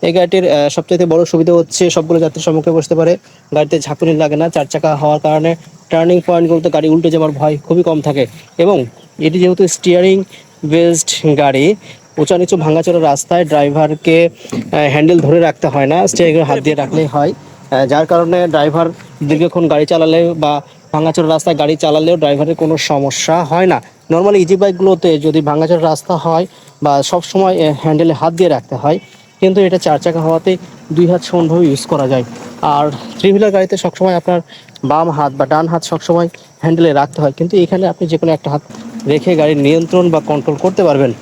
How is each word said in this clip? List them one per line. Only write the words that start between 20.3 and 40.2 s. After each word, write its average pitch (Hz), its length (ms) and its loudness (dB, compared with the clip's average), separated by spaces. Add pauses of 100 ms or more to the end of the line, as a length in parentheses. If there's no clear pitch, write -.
বা 147 280 -2 (320)
ভাঙাচোরা 156 340 0
রাস্তায় 156 320 0
গাড়ি 151 160 0
চালালেও 156 400 0
ড্রাইভারের 151 400 0
কোনো 160 220 -2
সমস্যা 143 680 -2
হয় 165 220 0
না। 160 160 0 (300)
নরমালি 196 280 2
ইজি 180 160 2
বাইকগুলোতে 185 640 2
যদি 156 220 0
ভাঙাচোরা 156 400 0
রাস্তা 160 360 -2
হয় 165 300 0 (360)
বা 143 200 2
সবসময়, 180 680 0
আহ, 151 120 -2
হ্যান্ডেলে 160 320 2
হাত 156 200 -2
দিয়ে 170 160 2
রাখতে 131 260 -4
হয়, 147 240 -2 (400)
কিন্তু 190 220 2
এটা 185 160 2
চার 156 220 0
চাকা 165 220 -2
হওয়াতে 165 360 0 (360)
দুই 170 140 2
হাত 175 160 0
সমানভাবে 170 440 0
ইউজ 139 180 -2
করা 143 220 -2
যায়। 127 160 0 (380)
আর 147 300 0 (280)
থ্রি 196 120 2
হুইলার 202 200 2
গাড়িতে 190 260 0
সবসময় 185 380 -2
আপনার 175 260 -2 (420)
বাম 156 260 0
হাত 147 240 -2
বা 139 120 -2
ডান 156 220 0
হাত 165 160 -2
সবসময় 170 440 -2 (340)
হ্যান্ডেলে 165 320 2
রাখতে 139 280 -2
হয়, 143 160 0
কিন্তু 175 200 -2
এখানে 185 300 0
আপনি 170 200 -4
যে 160 100 -2
কোনো 165 140 0
একটা 147 200 -2
হাত 147 100 -4 (460)
রেখে 151 280 0
গাড়ির 156 220 2
নিয়ন্ত্রণ 165 520 2
বা 160 160 0